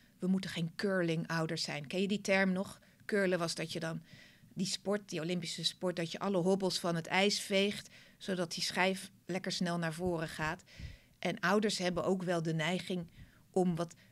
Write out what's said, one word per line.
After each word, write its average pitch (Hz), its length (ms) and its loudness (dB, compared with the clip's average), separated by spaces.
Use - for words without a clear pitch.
"We 185 80 -2
moeten 190 240 0
geen 165 260 -4
curling-ouders 165 840 0
zijn." 147 240 -6
Ken 180 140 -2
je 196 80 2
die 202 120 0
term 190 320 4
nog? 185 280 -4
Curlen 185 340 2
was 165 160 -2
dat 160 180 -6
je 170 80 -4
dan 165 220 -4
die 185 120 -2
sport, 202 420 -2
die 170 120 -4
Olympische 165 440 -4
sport, 180 320 -2
dat 170 160 -2
je - 60 -8
alle 196 180 0
hobbels 185 420 2
van 170 160 0
het 165 120 -2
ijs 196 340 4
veegt, 202 480 0
zodat 180 340 -2
die 175 100 -4
schijf 190 480 0
lekker 185 260 -4
snel 175 260 0
naar 165 160 -2
voren 165 340 -2
gaat. 160 340 -4
En - 220 -2
ouders 202 380 2
hebben 180 260 0
ook 190 180 2
wel 175 200 0
de 160 120 0
neiging 175 520 -2
om 180 240 4
wat 170 200 -4